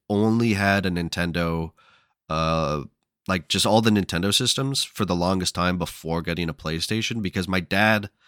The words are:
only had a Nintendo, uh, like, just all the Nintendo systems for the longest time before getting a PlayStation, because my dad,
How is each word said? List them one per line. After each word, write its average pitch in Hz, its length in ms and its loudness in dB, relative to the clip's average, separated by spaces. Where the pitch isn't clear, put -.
only 110 460 2
had 98 320 2
a 92 60 0
Nintendo, 85 800 -2
uh, 80 540 0
like, 92 220 -2
just - 160 0
all 110 160 6
the 110 80 4
Nintendo 98 440 2
systems 135 520 0
for - 180 -4
the 90 120 0
longest 90 400 0
time 90 220 0
before 82 440 -4
getting 85 260 -4
a 80 60 -4
PlayStation, 107 680 -4
because 98 240 -4
my 92 120 0
dad, 101 500 2